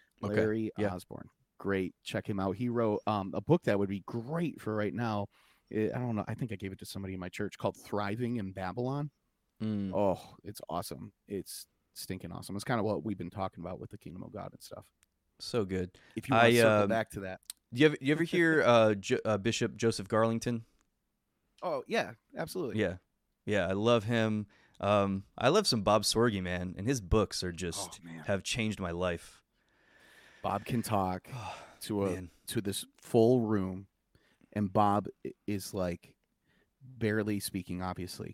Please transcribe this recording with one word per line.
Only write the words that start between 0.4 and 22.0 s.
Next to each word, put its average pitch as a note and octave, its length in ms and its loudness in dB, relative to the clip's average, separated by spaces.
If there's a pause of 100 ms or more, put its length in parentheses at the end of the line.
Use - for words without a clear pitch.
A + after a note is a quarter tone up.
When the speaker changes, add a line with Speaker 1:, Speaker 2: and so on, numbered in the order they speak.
Speaker 1:
Yeah. G2+ 160 0
Speaker 2:
Osborne. - 360 -12 (280)
Great. F#2+ 460 0
Check - 260 -6
him G2+ 100 -2
out. F#2+ 160 0
He B2 140 -2
wrote, A2+ 380 2
um, G2+ 260 0
a G2+ 80 -4
book E3 220 2
that G#2 160 2
would G2 100 0
be G2 160 -4
great C#3+ 560 -6
for G#2+ 140 -4
right G#2 180 0
now. G#2+ 340 -2 (440)
It, G#2+ 220 0
I - 40 -4
don't B2 180 -2
know. G#2 120 -2
I A2 80 -6
think A#2 160 -6
I G2+ 40 -6
gave F#2+ 160 -8
it F#2+ 80 -12
to F#2 60 -16
somebody F#2+ 300 -8
in F#2 40 -8
my F2+ 100 -8
church, - 280 -6
called G2 180 -2
Thriving A2 640 -4
in F#2+ 160 -4
Babylon. B2 560 -4 (520)
Speaker 1:
Mm. G#2 320 -2
Speaker 2:
Oh, G2 500 0
it's G2+ 260 -14
awesome. F2 420 -8 (160)
It's - 380 -10 (300)
stinking F#2 360 -10
awesome. F2+ 240 -10
It's G2+ 80 -8
kinda A#2 200 -2
what G2 200 -2
we've G2+ 140 -6
been F2 140 -10
talking F#2 320 -8
about F2+ 160 -10
with - 100 -14
the - 80 -18
kingdom - 260 -16
of - 80 -14
God F#2 220 -12
and - 80 -20
stuff. - 240 -18 (540)
Speaker 1:
So A2+ 260 -4
good. F#2 320 -4 (180)
Speaker 2:
If - 140 -8
you A2 60 4
wanna A#2 120 8
Speaker 1:
I, A#2 60 8
Speaker 2:
circle A2 300 6
Speaker 1:
um, G2+ 60 2
Speaker 2:
back A2+ 220 0
to G2+ 100 -10
that. F#2 200 -12 (300)
Speaker 1:
you C#3 160 6
ever, D3+ 120 2
you C3+ 140 0
ever D#3+ 100 2
Speaker 2:
<laughs> - 0 -
Speaker 1:
hear, E3 400 4
uh, A2+ 300 8
Jo-, G2+ 320 0
uh, G#2+ 140 2
Bishop A2+ 360 0
Joseph G#2+ 320 0
Garlington? A2+ 540 2 (1000)
Speaker 2:
Oh, D3 240 -2
yeah, C#3 260 -2 (240)